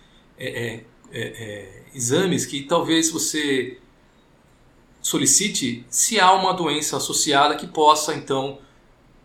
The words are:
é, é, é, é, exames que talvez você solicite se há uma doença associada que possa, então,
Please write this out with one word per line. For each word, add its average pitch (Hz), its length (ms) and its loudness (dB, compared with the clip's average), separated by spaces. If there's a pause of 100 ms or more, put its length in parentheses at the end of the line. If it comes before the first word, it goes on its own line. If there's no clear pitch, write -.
(380)
é, 131 100 -12
é, 117 260 -6
é, - 480 -14
é, 104 640 -12 (100)
exames 151 520 0
que 139 180 -8
talvez 160 480 0
você 143 640 -2 (1200)
solicite 135 840 0
se - 320 0
há 185 140 8
uma 190 180 2
doença 151 460 -2
associada 143 580 2
que 170 120 -10
possa, 151 460 4
então, 139 440 -4 (680)